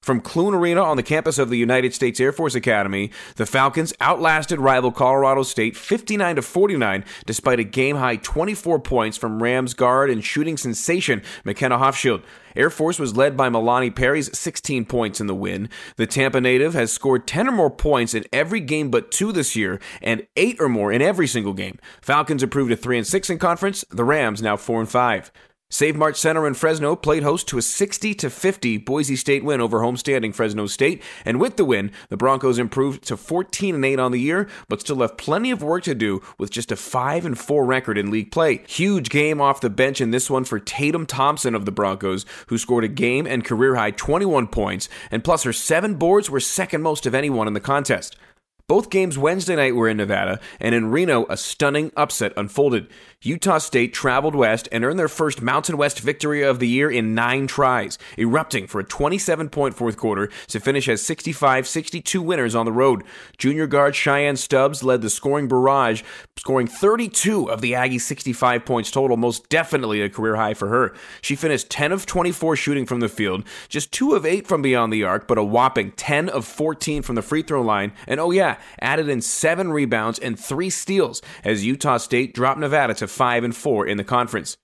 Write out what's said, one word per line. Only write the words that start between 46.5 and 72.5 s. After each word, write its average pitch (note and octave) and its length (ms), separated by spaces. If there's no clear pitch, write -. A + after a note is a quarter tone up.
most D#3+ 240
of B2 80
anyone C3 340
in G#2 60
the G#2+ 60
contest. C3+ 540
Both G#3 220
games F#3 260
Wednesday E3+ 380
night C3+ 220
were A2+ 120
in A2 80
Nevada, G2 440
and A2+ 160
in A2 160
Reno, D3 380
a F2+ 80
stunning D3 600
upset A#2+ 400
unfolded. A2 520
Utah E3+ 360
State B2 360
traveled C#3+ 400
west A2+ 380
and A#2 120
earned D#3 140
their D#3+ 100
first D3+ 320
Mountain C#3 360
West C#3+ 240
victory D3 420
of C3+ 160
the B2 80
year C3+ 240
in A2+ 240
nine B2 320
tries, B2+ 500
erupting A#2 480
for G2+ 140
a F#2+ 40
twenty-seven D#3+ 680
point C#3 260
fourth A#2 200
quarter G#2 320
to A2 100
finish C3+ 300
as A2 120
sixty-five C#3 680
sixty-two - 520
winners D3 360
on A2+ 100
the A2+ 60
road. B2 320
Junior D3 300
guard C#3+ 260
Cheyenne C#3+ 420
Stubbs C#3 460
led B2+ 180
the A2 100
scoring C#3+ 360
barrage, B2+ 560
scoring B2+ 300
thirty-two G3+ 840
of A2 120
the A#2+ 120
Aggies' B2 280
sixty-five B2 640
points A#2 260
total, C3+ 260
most A#2 320
definitely B2+ 540
a G2+ 80
career A2 240
high G#2+ 200
for G2+ 140
her. A#2 240
She C#3+ 160
finished D3+ 340
ten D3 220
of F#3+ 120
twenty-four F3 520